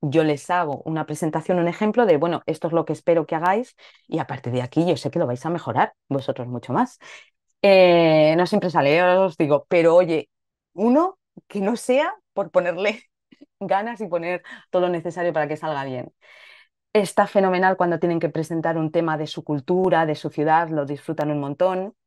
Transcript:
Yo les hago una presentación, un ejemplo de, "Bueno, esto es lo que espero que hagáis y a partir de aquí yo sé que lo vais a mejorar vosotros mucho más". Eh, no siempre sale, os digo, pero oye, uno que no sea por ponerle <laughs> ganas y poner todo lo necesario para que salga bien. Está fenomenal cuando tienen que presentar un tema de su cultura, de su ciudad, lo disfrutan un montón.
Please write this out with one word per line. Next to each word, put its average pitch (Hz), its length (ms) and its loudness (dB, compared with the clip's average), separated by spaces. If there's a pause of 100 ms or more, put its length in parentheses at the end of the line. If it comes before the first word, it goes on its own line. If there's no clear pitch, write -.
Yo 156 220 2
les 147 260 -2
hago 170 340 -2
una 160 220 -6
presentación, 160 520 -2
un 170 100 2
ejemplo 214 380 0
de, 165 120 4
"Bueno, 165 280 -2
esto 160 220 -6
es 156 60 -4
lo 165 100 0
que - 80 -6
espero 160 340 0
que - 100 -6
hagáis 190 400 -2 (320)
y 160 100 -4
a 143 80 -4
partir - 260 -8
de 123 100 -2
aquí 156 240 0
yo 175 100 2
sé 127 140 -6
que 170 80 -4
lo 165 80 0
vais 123 200 -6
a 160 40 -4
mejorar 143 440 -2 (140)
vosotros 131 400 -6
mucho 123 240 -8
más". 220 260 -2 (640)
Eh, 170 760 6
no 180 80 2
siempre 185 240 0
sale, 151 320 2
os 180 360 2
digo, 147 300 0
pero 170 280 4
oye, 165 340 2 (460)
uno 269 420 0 (300)
que 202 120 -8
no 202 160 -2
sea 294 380 -2 (180)
por 185 180 -6
ponerle 180 520 -2 (280)
<laughs> - 300 -20
ganas 202 400 -4
y 220 60 -8
poner 175 360 -6 (280)
todo 180 120 0
lo 180 60 0
necesario 175 440 -4
para 151 160 -2
que 151 80 -6
salga 151 280 -6
bien. 127 280 -10 (800)
Está 202 340 2
fenomenal 185 500 2
cuando 175 220 0
tienen 170 220 -2
que 160 100 -2
presentar 165 480 -4
un 156 140 -2
tema 165 260 -2
de 151 80 -6
su 151 180 -12
cultura, 175 600 0
de 151 80 -2
su 143 160 -8
ciudad, 160 400 0
lo 147 160 -2
disfrutan 151 440 -6
un 147 100 -4
montón. 185 540 -4 (120)